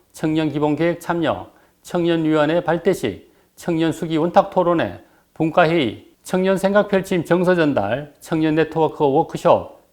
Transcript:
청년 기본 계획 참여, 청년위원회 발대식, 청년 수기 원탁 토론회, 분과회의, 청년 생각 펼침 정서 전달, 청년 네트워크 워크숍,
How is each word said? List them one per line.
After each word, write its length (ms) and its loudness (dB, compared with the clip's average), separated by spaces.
청년 380 -2
기본 260 0
계획 240 0
참여, 500 -2
청년위원회 800 0
발대식, 680 -2
청년 340 0
수기 260 -4
원탁 340 2
토론회, 520 0
분과회의, 760 0
청년 320 0
생각 300 0
펼침 380 -2
정서 320 2
전달, 640 -2
청년 340 0
네트워크 480 0
워크숍, 800 0